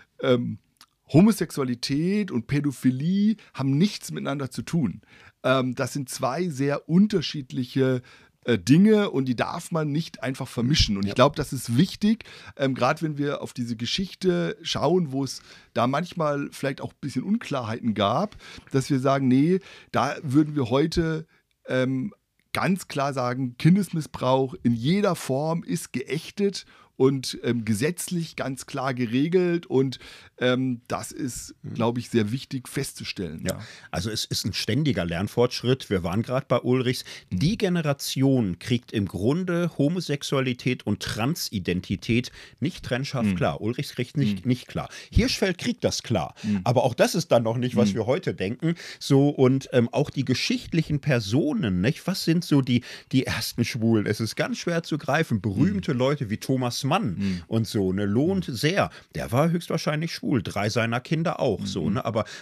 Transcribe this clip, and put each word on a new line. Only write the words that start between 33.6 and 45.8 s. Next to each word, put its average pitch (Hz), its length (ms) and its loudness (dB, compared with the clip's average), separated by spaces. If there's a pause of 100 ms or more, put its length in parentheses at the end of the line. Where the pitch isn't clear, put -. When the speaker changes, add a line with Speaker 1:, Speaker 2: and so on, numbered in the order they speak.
Speaker 2:
Also 98 200 -4
es 107 140 -6
ist - 200 -6
ein 101 80 -4
ständiger 110 520 0
Lernfortschritt. 110 840 0
Wir 90 160 0
waren 92 180 0
grad 127 260 -4
bei 120 120 2
Ulrichs. 127 440 0 (260)
Die 143 260 0
Generation 139 1000 0
kriegt - 340 -2
im 101 140 0
Grunde 170 720 0
Homosexualität 139 1080 -2
und 104 140 -2
Transidentität 110 1300 -2 (300)
nicht - 240 -6
trennscharf 127 420 -2
Speaker 1:
Mhm. 95 100 2
Speaker 2:
klar. 80 260 0
Ulrichs 120 320 -4
kriegt - 220 -6
nicht, 104 280 0
Speaker 1:
Mhm. 120 60 0
Speaker 2:
nicht 127 180 -2
klar. - 200 -6 (220)
Hirschfeld 202 480 2
kriegt - 260 -2